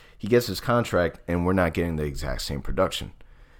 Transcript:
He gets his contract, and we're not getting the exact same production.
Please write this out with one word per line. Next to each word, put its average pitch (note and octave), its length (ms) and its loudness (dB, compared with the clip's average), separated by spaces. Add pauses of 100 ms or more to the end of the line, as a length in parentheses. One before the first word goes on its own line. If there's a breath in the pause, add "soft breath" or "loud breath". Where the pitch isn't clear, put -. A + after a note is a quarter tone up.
(180 soft breath)
He - 80 -8
gets A#2 220 4
his F#2 120 -6
contract, G#2+ 680 0
and F2 180 0
we're F#2 60 4
not F2+ 220 2
getting E2+ 200 0
the D2+ 100 -2
exact C2+ 380 -6
same C#2+ 180 -6
production. - 520 -2 (480 soft breath)